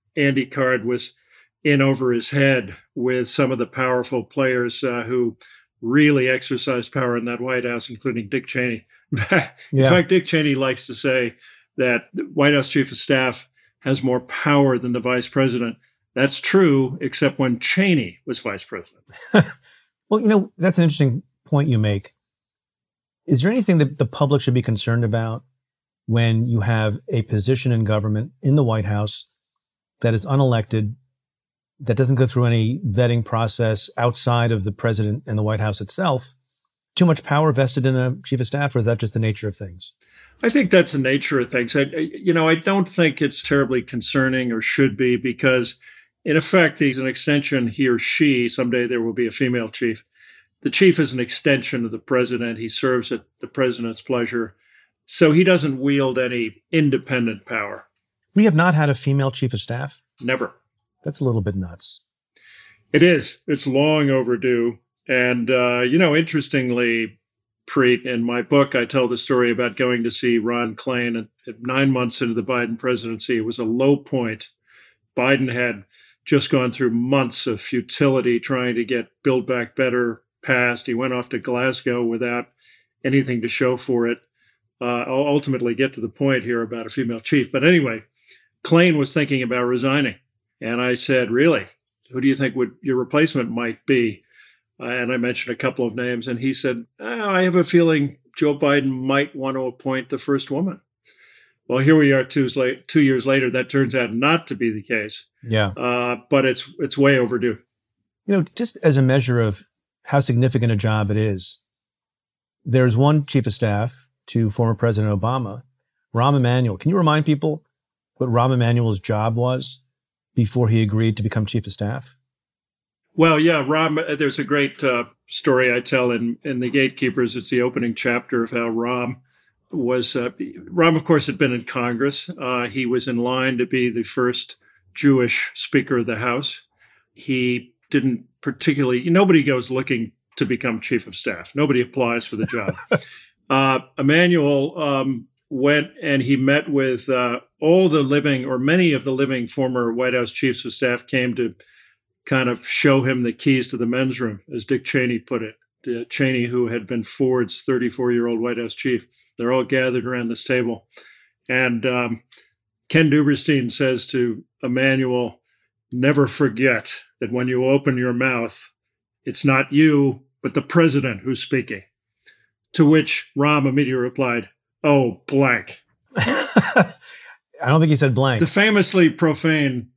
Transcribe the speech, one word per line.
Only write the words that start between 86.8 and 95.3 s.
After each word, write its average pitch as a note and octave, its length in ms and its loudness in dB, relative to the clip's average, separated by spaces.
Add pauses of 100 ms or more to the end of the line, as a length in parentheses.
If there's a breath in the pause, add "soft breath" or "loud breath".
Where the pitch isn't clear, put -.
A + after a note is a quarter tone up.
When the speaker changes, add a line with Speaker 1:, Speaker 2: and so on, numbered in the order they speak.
Speaker 1:
a - 40 -12
female A#2 300 -4
chief. C#3 300 0
But C3+ 140 -2
anyway, C#3 380 2 (640 soft breath)
Klain E3 340 4
was C3+ 160 -2
thinking C#3+ 280 0
about B2 200 -2
resigning. B2+ 540 0 (440)
And A#2+ 220 -4
I B2 120 0
said, B2 360 0
"Really? B2+ 360 2 (440)
Who B2+ 100 -6
do C3+ 80 2
you C3+ 60 4
think B2+ 220 -4
would, A#2+ 160 -2 (100)
your C3+ 140 -2
replacement C3 540 0
might A#2 360 -8
be?" A#2+ 380 0 (540 soft breath)
Uh, B2 80 -12
and A#2+ 260 -4
I B2+ 40 -2
mentioned B2 380 -4